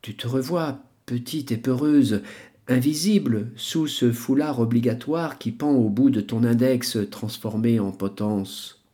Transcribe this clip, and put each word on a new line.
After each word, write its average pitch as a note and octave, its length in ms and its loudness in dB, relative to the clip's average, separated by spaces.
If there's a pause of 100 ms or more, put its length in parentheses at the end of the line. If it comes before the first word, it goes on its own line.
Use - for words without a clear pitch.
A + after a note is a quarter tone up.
Tu G#2+ 140 -12
te B2 120 -6
revois C3+ 520 -2 (260)
petite B2 460 -6
et A2+ 60 -2
peureuse, B2+ 640 2 (440)
invisible C#3 880 2
sous - 320 -2
ce B2 240 2
foulard C#3 480 0
obligatoire A#2+ 800 0
qui A#2 140 -6
pend D3 200 0
au A#2+ 180 4
bout B2+ 200 4
de G#2+ 100 2
ton A2+ 240 0
index B2 540 2 (140)
transformé A2 680 -2
en G2 120 -2
potence. G2 920 -6 (100)